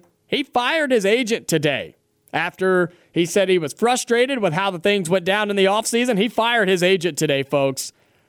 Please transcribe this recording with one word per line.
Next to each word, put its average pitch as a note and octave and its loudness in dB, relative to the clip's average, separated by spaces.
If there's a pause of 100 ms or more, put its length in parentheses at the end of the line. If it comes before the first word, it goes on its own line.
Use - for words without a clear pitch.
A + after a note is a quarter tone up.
(280)
he C4+ -2
fired C4+ -2
his G#3+ 2
agent A3 0
today C#3 -2 (360)
after F3 0 (180)
he E3+ 0
said F#3+ 0
he F#3 2
was D3+ -4
frustrated B3 0
with F#3+ 0
how G3 -2
the F3 -6
things G3 0
went F3+ 0
down G#3 0
in G3+ -4
the F#3+ 4
offseason. A3+ 0
He A3 2
fired A3+ 0
his F#3 2
agent F3+ 0
today, C#3 0
folks. C#3 -2 (360)